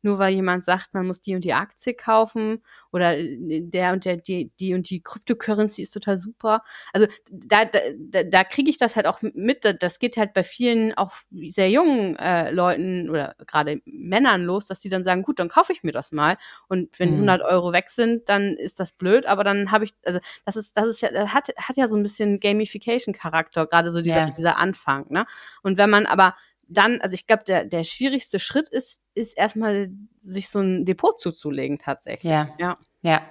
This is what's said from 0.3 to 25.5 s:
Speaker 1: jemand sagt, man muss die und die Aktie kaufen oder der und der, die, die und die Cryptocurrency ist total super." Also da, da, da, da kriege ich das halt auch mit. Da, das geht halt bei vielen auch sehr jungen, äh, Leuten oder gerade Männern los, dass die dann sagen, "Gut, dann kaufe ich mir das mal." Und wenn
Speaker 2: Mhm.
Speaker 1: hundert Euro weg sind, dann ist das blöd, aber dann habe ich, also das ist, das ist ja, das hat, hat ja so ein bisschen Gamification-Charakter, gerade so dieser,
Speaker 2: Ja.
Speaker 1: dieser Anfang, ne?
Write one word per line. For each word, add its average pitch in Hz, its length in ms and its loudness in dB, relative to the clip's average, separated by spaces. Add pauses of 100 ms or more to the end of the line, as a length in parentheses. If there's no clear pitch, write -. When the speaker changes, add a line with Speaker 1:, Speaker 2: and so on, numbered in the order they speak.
Speaker 1:
jemand 185 320 0
sagt, 185 260 -2
man 185 140 -2
muss 180 160 -6
die 190 120 -4
und 180 100 -4
die 151 100 0
Aktie 208 400 -4
kaufen 220 680 0 (300)
oder 175 240 2
der 170 760 -2
und 185 100 -4
der, 180 140 -2
die, 180 320 -6 (100)
die 185 140 -2
und 185 160 -4
die 180 100 -6
Cryptocurrency 214 800 -4
ist 202 120 -12
total 202 260 -4
super." 220 440 -2 (300)
Also 208 140 6 (240)
da, 208 340 2
da, 220 160 2 (180)
da, 170 260 -2
da 190 200 6
kriege 277 240 0
ich 285 80 0
das 233 200 0
halt 208 100 2
auch - 160 -2
mit. 220 420 -2
Da, 208 80 4
das 180 260 -4
geht 240 200 -2
halt 208 160 -2
bei 185 100 0
vielen 226 480 0
auch 190 200 -4 (180)
sehr 190 400 0
jungen, 247 460 2
äh, 170 340 0
Leuten 180 580 0
oder 151 260 -4 (120)
gerade 151 400 -2
Männern 196 580 0
los, 190 220 -2
dass 190 140 -12
die 190 100 -12
dann 185 140 -2
sagen, 185 180 0
"Gut, 285 160 -4
dann 175 100 -2
kaufe 359 240 2
ich - 100 -6
mir 156 100 -4
das - 200 -8
mal." 156 240 2 (320)
Und 185 300 -4
wenn 165 160 2
Speaker 2:
Mhm. 156 60 2
Speaker 1:
hundert 196 220 4
Euro 175 300 2
weg 180 180 0
sind, 233 380 0
dann 202 280 0
ist - 240 -10
das 175 100 -6
blöd, 202 360 2
aber 196 180 2
dann 202 260 0
habe 214 140 4
ich, 208 100 -12 (100)
also 180 140 -2 (260)
das 202 120 -8
ist, - 200 -8
das 214 120 0
ist 220 120 -4
ja, - 120 -2
das 202 200 -2
hat, 277 240 0
hat - 200 -8
ja 262 100 2
so 220 80 -2
ein 208 80 2
bisschen 202 380 -2
Gamification-Charakter, 202 1300 -2
gerade 170 240 2
so 170 100 -2
dieser, 165 140 2
Speaker 2:
Ja. 160 140 4
Speaker 1:
dieser 165 260 0
Anfang, 143 520 -2
ne? 185 160 -2 (380)